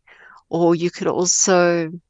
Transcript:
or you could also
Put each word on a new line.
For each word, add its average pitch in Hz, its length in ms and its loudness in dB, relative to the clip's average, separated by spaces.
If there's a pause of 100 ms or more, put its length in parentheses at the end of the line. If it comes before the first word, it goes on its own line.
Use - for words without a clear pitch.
(500)
or 170 240 2
you 170 160 -2
could - 160 -10
also 175 840 0 (180)